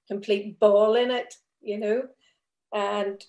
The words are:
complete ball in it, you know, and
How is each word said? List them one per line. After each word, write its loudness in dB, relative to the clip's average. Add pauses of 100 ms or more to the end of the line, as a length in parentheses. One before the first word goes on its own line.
complete -6
ball 4
in 2
it, -6 (260)
you -8
know, -2 (680)
and -4